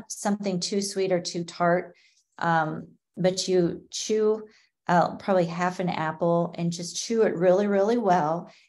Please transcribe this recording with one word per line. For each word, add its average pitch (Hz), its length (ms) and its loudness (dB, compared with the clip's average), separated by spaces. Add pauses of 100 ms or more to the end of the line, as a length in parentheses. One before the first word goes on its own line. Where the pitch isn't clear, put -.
something 202 500 -4
too 202 220 -2
sweet 190 300 -2
or 175 100 2
too 175 220 -6
tart, 175 520 0 (420)
um, 160 340 0 (440)
but 185 320 0
you 180 420 2
chew, 214 360 -2 (640)
uh, 170 280 4
probably 185 300 0
half 180 340 -4
an 180 100 -2
apple 170 680 0
and 170 140 -2
just 175 300 -8
chew 226 220 0
it 185 120 2
really, 185 320 4
really 202 300 2
well. 175 540 0 (180)